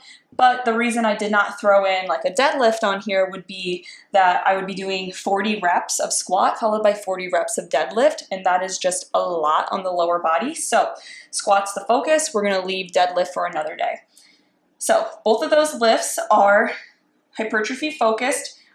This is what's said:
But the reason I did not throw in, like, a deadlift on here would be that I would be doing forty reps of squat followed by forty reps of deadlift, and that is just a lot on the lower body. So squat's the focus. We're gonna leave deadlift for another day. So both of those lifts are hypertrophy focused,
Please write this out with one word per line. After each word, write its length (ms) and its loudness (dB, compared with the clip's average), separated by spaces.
But 300 4
the 80 2
reason 320 0
I 120 2
did 160 -2
not 260 0
throw 260 6
in, 220 0
like, 180 -2
a 60 0
deadlift 540 2
on 160 0
here 280 0
would 200 -12
be 360 -8
that 340 4
I 80 4
would 140 -4
be 60 -8
doing 360 -6
forty 480 -2
reps 400 -2
of 140 -4
squat 480 0
followed 240 0
by 100 4
forty 340 -6
reps 300 -2
of 100 -10
deadlift, 600 0
and 160 -4
that 160 2
is 160 -6
just 340 -4
a 80 0
lot 520 0
on 100 -4
the 80 -4
lower 300 0
body. 340 -2
So 400 0
squat's 420 0
the 140 -8
focus. 440 2
We're 120 -2
gonna 200 0
leave 280 -8
deadlift 420 0
for 100 -2
another 300 -6
day. 280 -4
So 300 0
both 180 2
of 80 -2
those 240 2
lifts 460 0
are 420 4
hypertrophy 560 -4
focused, 640 -2